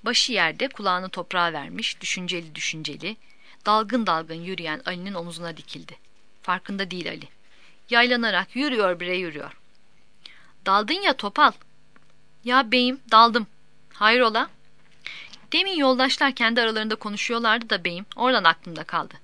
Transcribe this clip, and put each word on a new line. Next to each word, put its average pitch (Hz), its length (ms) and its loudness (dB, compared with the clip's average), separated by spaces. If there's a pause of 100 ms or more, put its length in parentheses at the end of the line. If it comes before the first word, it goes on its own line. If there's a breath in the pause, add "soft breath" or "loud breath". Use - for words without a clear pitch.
Başı 233 300 0
yerde, 175 360 0
kulağını 185 400 -4
toprağa 175 440 -2
vermiş, 160 480 -8
düşünceli 175 540 -6
düşünceli, 156 640 -8 (500 soft breath)
dalgın 214 400 2
dalgın 165 360 -2
yürüyen 170 440 -8
Ali'nin 180 280 -8
omuzuna 170 420 -10
dikildi. - 400 -16 (460)
Farkında 190 480 -4
değil 175 180 -8
Ali. 160 200 -12 (640 soft breath)
Yaylanarak 233 680 2
yürüyor 214 440 0
bre 180 160 -4
yürüyor. 160 360 -8 (1120 loud breath)
"Daldın 208 280 2
ya 370 220 0
topal." 233 360 4 (920)
"Ya 247 280 2
beyim, 254 280 2 (100)
daldım." 226 360 6 (460)
"Hayrola?" 226 580 2 (1040 loud breath)
"Demin 370 240 0
yoldaşlar 262 580 2
kendi 233 260 2
aralarında 220 340 0
konuşuyorlardı 226 760 -2
da 185 140 -2
beyim, 180 220 -6 (100)
oradan 240 280 2
aklımda 165 400 2
kaldı. - 400 -6